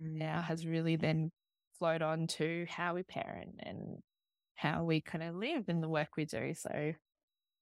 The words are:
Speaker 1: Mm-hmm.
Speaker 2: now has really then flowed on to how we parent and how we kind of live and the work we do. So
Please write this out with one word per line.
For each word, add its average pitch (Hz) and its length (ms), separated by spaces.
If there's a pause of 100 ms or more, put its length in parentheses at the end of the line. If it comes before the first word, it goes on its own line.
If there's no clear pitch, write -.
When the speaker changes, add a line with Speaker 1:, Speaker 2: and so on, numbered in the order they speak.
Speaker 1:
Mm-hmm. 156 180
Speaker 2:
now 156 240
has 165 240
really 165 300
then 160 340 (480)
flowed 165 240
on 160 240
to 165 420
how 170 260
we 180 80
parent - 580
and - 400 (540)
how 160 300
we 160 160
kind 165 240
of 170 100
live 240 340
and 170 140
the 160 60
work 156 280
we 156 80
do. 147 300
So 151 380 (680)